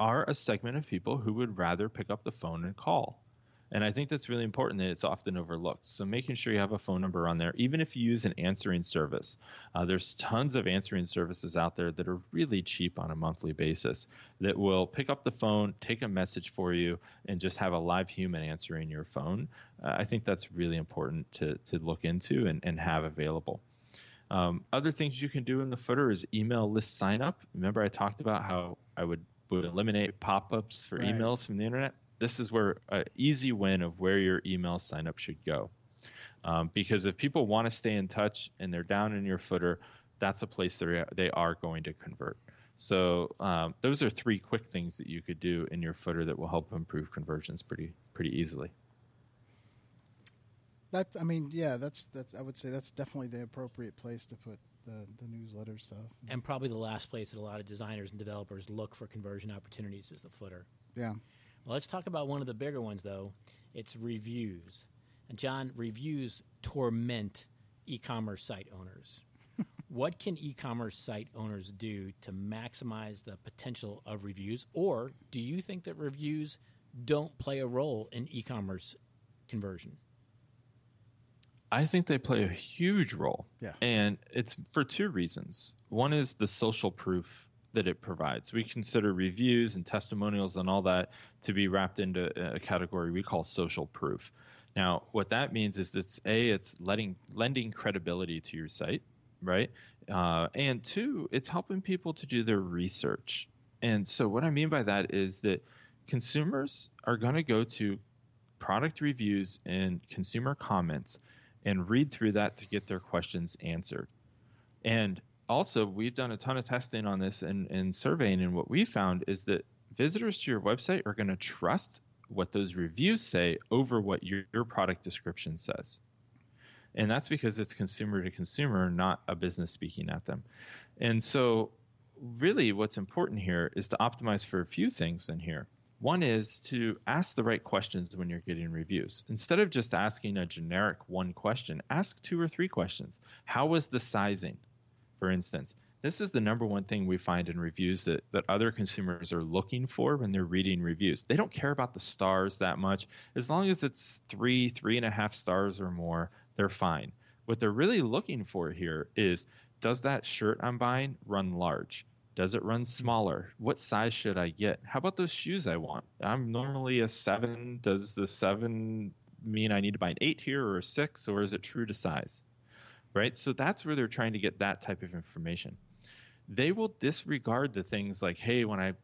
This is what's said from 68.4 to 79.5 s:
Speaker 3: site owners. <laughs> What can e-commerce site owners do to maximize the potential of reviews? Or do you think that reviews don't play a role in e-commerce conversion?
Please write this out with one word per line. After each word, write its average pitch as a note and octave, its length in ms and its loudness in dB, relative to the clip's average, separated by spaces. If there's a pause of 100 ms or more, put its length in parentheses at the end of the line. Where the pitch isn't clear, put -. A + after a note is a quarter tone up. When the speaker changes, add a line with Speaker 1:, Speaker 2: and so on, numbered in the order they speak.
Speaker 3:
site G2 260 -10 (100)
owners. - 420 -18 (380)
<laughs> G3+ 60 -4 (240)
What C#3+ 300 -4
can F3 200 -6
e-commerce A#2+ 600 -6
site A2 380 -8
owners G#2 340 -8
do G2+ 420 -8 (100)
to G2 100 -12
maximize G#2+ 920 -8
the G2 120 -14
potential - 720 -10
of G#2 180 -8
reviews? G2 480 -6
Or C3+ 400 0 (180)
do C3 80 -8
you C#3 220 -4
think F#3 240 -10
that D#3+ 140 -10
reviews D3+ 580 -4 (480)
don't D3 340 2
play C#3 200 -4
a C3 80 0
role B2 440 0
in A#2+ 220 -6
e-commerce G2+ 640 -6 (520)
conversion? G2 500 -6 (1700)